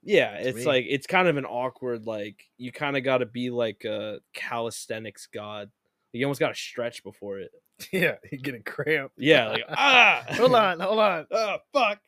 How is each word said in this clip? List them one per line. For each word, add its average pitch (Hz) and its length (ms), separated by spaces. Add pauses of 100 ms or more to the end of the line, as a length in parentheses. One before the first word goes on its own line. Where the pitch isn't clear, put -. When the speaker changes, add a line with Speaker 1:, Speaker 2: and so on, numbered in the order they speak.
Speaker 1:
Yeah, 127 340
Speaker 2:
to 101 100
Speaker 1:
it's 120 120
Speaker 2:
me. 123 60
Speaker 1:
like, 131 220
it's 135 200
kind 185 200
of 156 100
an 135 80
awkward, 123 600
like, 107 400 (140)
you 123 120
kinda 139 300
gotta 127 240
be 123 240
like 117 340
a 107 360 (160)
calisthenics 113 880
god. 104 460 (420)
You 120 140
almost 139 120
gotta 139 140
stretch - 500
before 101 360
it. 92 100 (220)
Speaker 2:
<laughs> - 200
Yeah, 170 260 (140)
you 143 60
get 131 160
a 117 60
cramp. 147 580
Speaker 1:
Yeah, 135 320
like, 113 160
Speaker 2:
<laughs> - 40
Speaker 1:
ah! 226 600
Speaker 2:
Hold 247 240
on, 190 280
hold 202 180
on. 185 300
Speaker 1:
<laughs> 170 40
Ah, 202 240 (160)
fuck. 214 340